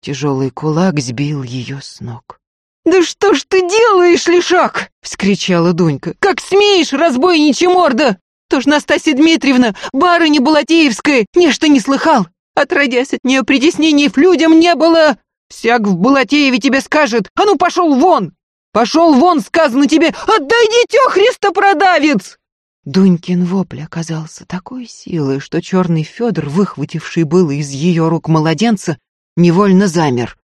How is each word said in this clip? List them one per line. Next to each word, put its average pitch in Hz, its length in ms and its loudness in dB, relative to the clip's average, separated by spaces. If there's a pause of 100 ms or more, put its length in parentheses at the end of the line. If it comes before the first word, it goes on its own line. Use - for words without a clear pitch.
Тяжёлый 135 460 -4
кулак 156 480 -2
сбил 143 420 -6
её 127 400 -10
с - 180 -20
ног. 117 400 -16 (460)
Да 359 160 2
что 381 320 0
ж 277 140 -2
ты 381 140 0
делаешь, 359 640 2
лишак? 349 640 0 (100)
вскричала 180 720 -2
Дунька. 165 460 -2
Как - 200 -2
смеешь, 392 540 0
разбойничья 302 760 0
морда! 294 500 0 (280)
То 285 140 -2
ж 233 60 -4
Настасья 302 480 0
Дмитриевна, 262 580 2 (180)
барыня 320 500 0
Балатеевская, 294 920 0
нечто 320 340 2
не 285 120 4
слыхал! 269 480 0 (280)
Отродясь 269 580 -2
от - 100 -6
неё 269 200 0
притеснений 285 680 2
в - 80 -4
людям 320 420 4
не 339 160 4
было! 311 420 2 (320)
Всяк 233 320 -2
в 202 140 0
Балатееве 262 640 0
тебе 269 220 0
скажет: 240 540 -2
А 349 100 0
ну, 403 120 2
пошёл 330 380 0
вон! 262 380 0 (380)
Пошёл 294 440 2
вон, 320 260 2
сказано 285 460 0
тебе! 302 260 2 (140)
Отдай 427 400 2
дитё, 466 420 2
христопродавец! 381 1300 0 (460)
Дунькин 180 640 0
вопль 180 360 -6
оказался 160 640 -12
такой 240 400 -12
силой, 143 540 -6
что 147 200 -8
чёрный 175 440 -2
Фёдор, 165 460 -6
выхвативший 165 760 -6
было 165 260 0
из 143 220 -6
её 160 380 -2
рук 165 180 -4
младенца, 160 720 -2 (360)
невольно 185 520 2
замер. 147 500 -2 (120)